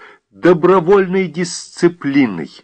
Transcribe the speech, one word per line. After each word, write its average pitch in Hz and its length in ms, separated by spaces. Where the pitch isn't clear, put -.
добровольной 180 960
дисциплиной 143 1200